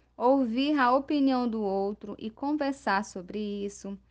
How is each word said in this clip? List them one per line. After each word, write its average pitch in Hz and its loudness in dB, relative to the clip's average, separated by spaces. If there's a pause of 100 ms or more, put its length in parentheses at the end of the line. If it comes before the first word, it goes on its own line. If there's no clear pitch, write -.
(160)
ouvir 269 2
a 247 4
opinião 269 2
do 226 -2
outro 202 -2
e 220 -8
conversar 277 -2
sobre 190 -10
isso, 202 -8 (120)